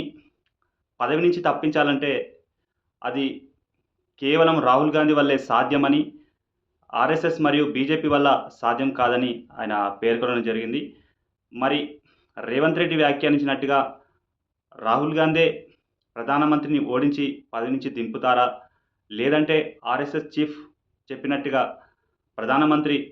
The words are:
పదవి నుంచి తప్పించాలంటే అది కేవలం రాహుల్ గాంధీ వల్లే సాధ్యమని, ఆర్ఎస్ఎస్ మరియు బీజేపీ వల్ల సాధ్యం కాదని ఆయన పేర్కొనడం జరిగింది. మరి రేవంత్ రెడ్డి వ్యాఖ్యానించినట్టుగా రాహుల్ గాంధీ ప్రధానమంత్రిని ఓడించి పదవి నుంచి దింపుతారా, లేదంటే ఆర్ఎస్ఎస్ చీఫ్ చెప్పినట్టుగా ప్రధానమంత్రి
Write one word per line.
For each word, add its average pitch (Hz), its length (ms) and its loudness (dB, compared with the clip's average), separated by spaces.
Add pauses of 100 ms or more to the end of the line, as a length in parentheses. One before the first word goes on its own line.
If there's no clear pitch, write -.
(1000)
పదవి 147 220 0
నుంచి 175 200 2
తప్పించాలంటే 143 680 0 (920)
అది 131 460 -6 (760)
కేవలం 160 380 4
రాహుల్ 135 360 4
గాంధీ 151 180 4
వల్లే 139 240 4
సాధ్యమని, 139 640 2 (960)
ఆర్ఎస్ఎస్ 160 460 0
మరియు 147 320 2
బీజేపీ 151 360 -2
వల్ల 143 420 2 (100)
సాధ్యం 123 300 0
కాదని 123 540 0 (140)
ఆయన 107 160 -4 (280)
పేర్కొనడం 117 400 0
జరిగింది. 113 400 -4 (720)
మరి 135 260 -2 (600)
రేవంత్ 143 380 0
రెడ్డి 165 180 0
వ్యాఖ్యానించినట్టుగా 143 840 2 (1000)
రాహుల్ 143 380 0
గాంధీ 160 320 2 (680)
ప్రధానమంత్రిని 143 600 0
ఓడించి 139 760 -2
పదవి 117 180 -6
నుంచి 131 200 -4
దింపుతారా, 123 560 0 (640)
లేదంటే 151 760 0
ఆర్ఎస్ఎస్ 143 540 -4
చీఫ్ 151 200 -4 (520)
చెప్పినట్టుగా 135 520 -2 (760)
ప్రధానమంత్రి 147 580 2 (160)